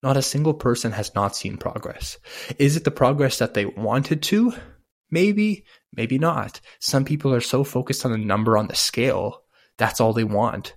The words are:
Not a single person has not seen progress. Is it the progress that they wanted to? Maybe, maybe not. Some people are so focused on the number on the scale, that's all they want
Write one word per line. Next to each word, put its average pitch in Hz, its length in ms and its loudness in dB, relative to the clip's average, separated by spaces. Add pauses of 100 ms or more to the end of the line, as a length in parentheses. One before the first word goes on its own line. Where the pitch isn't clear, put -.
Not 135 140 2
a 135 40 2
single 151 320 0
person 120 380 0
has 104 240 -6
not 101 200 0
seen 101 220 -8
progress. - 600 -10 (420)
Is 143 160 4
it 160 80 -2
the - 80 2
progress 139 480 2
that 117 140 0
they 101 120 0
wanted 123 580 -2
to? 226 300 2 (560)
Maybe, 202 560 2 (280)
maybe 120 260 -2
not. 143 400 -2 (200)
Some - 260 0
people 147 280 0
are 120 80 2
so 135 220 0
focused 131 420 -4
on 123 60 0
the 110 60 -2
number 107 400 2
on 107 100 2
the - 80 -8
scale, - 680 0 (340)
that's 110 240 0
all 113 120 4
they 113 100 0
want 104 540 -2